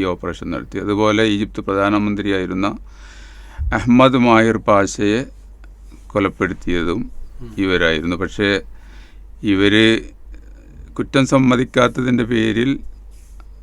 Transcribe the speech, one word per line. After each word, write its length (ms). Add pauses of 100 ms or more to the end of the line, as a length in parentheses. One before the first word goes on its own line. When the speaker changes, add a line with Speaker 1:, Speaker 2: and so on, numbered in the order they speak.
Speaker 1:
ഓപ്പറേഷൻ 460
നടത്തിയത്. 360
അതുപോലെ 420
ഈജിപ്ത് 340
പ്രധാനമന്ത്രിയായിരുന്ന 1040 (1040)
അഹമ്മദ് 460
മാഹിർ 380
പാഷയെ 640 (840)
കൊലപ്പെടുത്തിയതും 920 (380)
Speaker 2:
ഉം. 200
Speaker 1:
ഇവരായിരുന്നു. 600
പക്ഷേ 320 (960)
ഇവര് 440 (1080)
കുറ്റം 320
സമ്മതിക്കാത്തതിൻ്റെ 1000
പേരിൽ 440 (920)